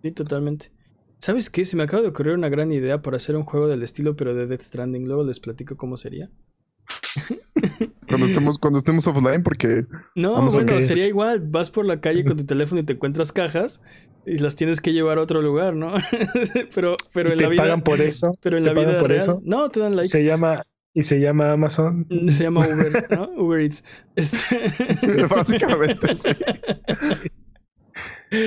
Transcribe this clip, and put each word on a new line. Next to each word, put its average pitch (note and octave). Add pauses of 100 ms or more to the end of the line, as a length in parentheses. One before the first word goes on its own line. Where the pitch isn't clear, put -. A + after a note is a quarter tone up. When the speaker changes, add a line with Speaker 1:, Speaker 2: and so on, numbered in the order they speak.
Speaker 1:
Sí, D#3+
totalmente. D3 (460)
¿Sabes A3
qué? F3+
Se F3+
me D#3
acaba F#3+
de G#3+
ocurrir D3+
una E3+
gran D3+
idea C#3
para C3
hacer D3+
un D3+
juego D3
del B2+
estilo, D3
pero B2+
de B2
Death B2
Stranding. B2+
Luego C#3+
les B2+
platico C3+
cómo B2+
sería. C#3+ (560)
<laughs> -
Speaker 2:
Cuando C3
estemos, D3
cuando C#3+
estemos D#3+
offline, C#3
porque A#2+ (300)
Speaker 1:
No, F3+
Speaker 2:
vamos C3
a C#3+
Speaker 1:
bueno, A#2+
Speaker 3:
Ok. B2+
Speaker 1:
sería E3+
igual. G#3+ (100)
Vas E3
por G#3+
la E3+
calle D#3+
con D#3
tu C#3+
teléfono D3
y D3+
te D3
encuentras D3
cajas F3 (420)
y F3
las C#3+
tienes D#3+
que D#3+
llevar D#3
a D#3+
otro D#3+
lugar, D#3+
¿no? D#3+
<laughs> A#3
Pero, F3 (160)
pero E3+
Speaker 3:
¿Y -
Speaker 1:
en D#3+
Speaker 3:
te D#3+
Speaker 1:
la D3+
vida, E3+
Speaker 3:
pagan E3
por D3
eso? E3+
Speaker 1:
pero E3+
en E3
Speaker 3:
¿Te D#3
Speaker 1:
la D#3
Speaker 3:
pagan D#3
Speaker 1:
vida F3
Speaker 3:
por C#3
Speaker 1:
real, D3
Speaker 3:
eso? F#3
Speaker 1:
no, C4
te A3
dan G#3
likes. F3+
Speaker 3:
Se D3+
llama, D#3+ (320)
y D#3
se C#3+
llama D3
Amazon. D#3+
Speaker 1:
Mm, F3
se D3+
llama E3
Uber, D#3
¿no? G3+
Speaker 3:
<laughs> F4
Speaker 1:
Uber E3
Eats. D3 (320)
Este A3+
Speaker 2:
<laughs> -
Básicamente, -
sí. -
Speaker 1:
<laughs> - (2000)